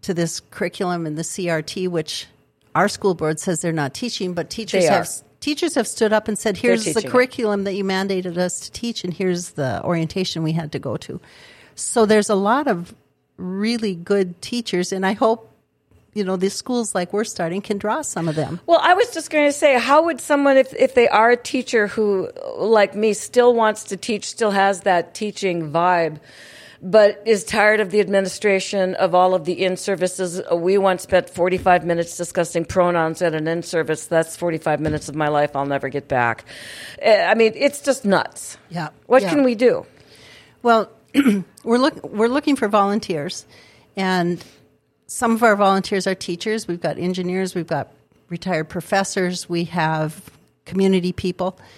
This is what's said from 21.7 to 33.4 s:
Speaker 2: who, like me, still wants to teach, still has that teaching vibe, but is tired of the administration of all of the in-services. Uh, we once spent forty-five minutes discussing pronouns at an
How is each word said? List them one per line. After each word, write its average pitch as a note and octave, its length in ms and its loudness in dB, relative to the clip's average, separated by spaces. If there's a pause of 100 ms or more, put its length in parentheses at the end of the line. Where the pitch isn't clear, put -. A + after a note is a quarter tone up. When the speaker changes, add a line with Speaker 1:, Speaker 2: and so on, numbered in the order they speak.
Speaker 2:
who, G3+ 420 0 (260)
like G3+ 380 4
me, G#3+ 180 2
still A#3+ 420 4
wants G#3+ 300 2
to G3 120 -8
teach, G#3 320 -6
still G#3+ 240 0
has G3 300 2
that F3 320 0
teaching F3+ 580 -4
vibe, E3+ 460 0 (640)
but G3+ 440 4
is G#3+ 180 2
tired G#3+ 360 2
of F#3+ 100 -2
the G#3 100 2
administration F#3+ 960 0
of F3+ 180 2
all F#3 200 6
of E3+ 100 0
the F3+ 200 -2
in-services. F#3 760 -2 (100)
Uh, F3 60 2
we F#3 220 2
once F#3+ 240 2
spent F3+ 280 0
forty-five F3+ 540 2
minutes E3+ 320 -2
discussing E3+ 480 -4
pronouns F3 580 0
at E3 120 0
an D#3 140 -4